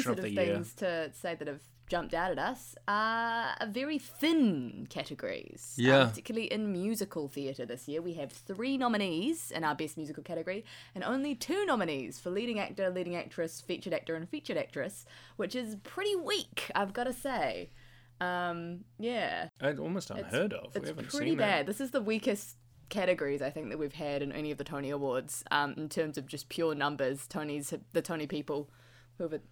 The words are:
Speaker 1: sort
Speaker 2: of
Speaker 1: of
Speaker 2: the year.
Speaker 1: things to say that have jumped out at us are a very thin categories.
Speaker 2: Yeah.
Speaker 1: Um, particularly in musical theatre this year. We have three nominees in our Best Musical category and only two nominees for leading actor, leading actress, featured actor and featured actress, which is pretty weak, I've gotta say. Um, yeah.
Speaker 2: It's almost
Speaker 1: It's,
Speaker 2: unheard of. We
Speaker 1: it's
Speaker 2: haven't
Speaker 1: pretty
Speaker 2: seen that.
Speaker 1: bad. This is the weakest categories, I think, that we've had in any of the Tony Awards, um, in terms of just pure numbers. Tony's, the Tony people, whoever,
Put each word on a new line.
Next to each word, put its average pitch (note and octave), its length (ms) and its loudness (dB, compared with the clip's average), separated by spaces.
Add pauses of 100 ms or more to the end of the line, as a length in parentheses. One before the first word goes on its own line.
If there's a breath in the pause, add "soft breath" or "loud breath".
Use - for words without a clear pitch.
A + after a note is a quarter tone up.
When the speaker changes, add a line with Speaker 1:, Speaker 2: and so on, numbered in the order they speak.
Speaker 1:
sort A#2+ 160 2
Speaker 2:
of F#3 60 -2
Speaker 1:
of - 100 -2
Speaker 2:
the F3+ 80 4
year. G2+ 120 4
Speaker 1:
things - 200 -4
to E3 380 -2
say F3 220 -4
that D3+ 120 -8
have D3 140 -6 (280)
jumped E3+ 240 0
out F3 180 2
at D#3+ 80 0
us A3 360 -4 (120)
are A3+ 720 2
a - 60 -2
very C4+ 320 0
thin G3 920 2
categories. - 880 -6
Speaker 2:
Yeah. C3 240 12
Speaker 1:
Um, A#2+ 80 8
particularly A3 420 -2
in G#3+ 200 0
musical G3 560 -2
theatre C3+ 380 -4
this A#2+ 220 -8
year. D3+ 140 -2
We F3 140 -4
have C#3 160 -6
three A#3+ 460 -2
nominees G#3+ 760 2
in - 120 -2
our D3+ 120 4
Best D#3 220 -4
Musical D3+ 260 -8
category F3+ 420 -4 (280 loud breath)
and F#3 100 -6
only C4+ 320 0
two F#4+ 300 0
nominees E3+ 540 0
for F3+ 120 -6
leading G#3+ 280 0
actor, F#3+ 300 0
leading F3 260 -2
actress, - 460 -4
featured F3 320 -4
actor E3 220 -2
and E3 140 -4
featured C4 280 -4
actress, - 480 -4 (320 loud breath)
which G3+ 180 -2
is A3 280 -4
pretty G4+ 320 0
weak, - 600 -2
I've G3 180 2
gotta B3 200 0
say. C#3 560 -2 (520 soft breath)
Um, F3 640 -2 (140)
yeah. G3 500 0 (120)
Speaker 2:
It's C#3 180 2
almost E3 320 -2
Speaker 1:
It's, G2+ 80 -4
Speaker 2:
unheard D3 340 2
of. - 200 -6
We G3+ 80 -2
Speaker 1:
it's D3+ 80 -4
Speaker 2:
haven't D#3 200 -6
Speaker 1:
pretty D4 220 2
Speaker 2:
seen D#4 80 4
that. A3 60 6
Speaker 1:
bad. E3 220 4
This G#3 140 0
is C4 100 -2
the C4 100 2
weakest G#3+ 560 0 (320)
categories, F3 520 2
I C3+ 80 0
think, D3+ 200 -4
that C3 100 -4
we've C#3+ 140 -2
had C#3+ 280 -2
in C#3 100 -2
any D3+ 200 -4
of C3+ 60 -6
the C#3 60 -4
Tony C#3 260 -4
Awards, C#3 640 -2
um, C#3+ 240 4
in D3+ 140 -4
terms D#3 280 0
of C3+ 100 -4
just - 220 -10
pure E3 260 2
numbers. C#3 520 2
Tony's, D3 460 -4 (200)
the E3 80 4
Tony D#3 260 -2
people, D3+ 420 -4 (480 soft breath)
whoever, D#3 220 -2 (120)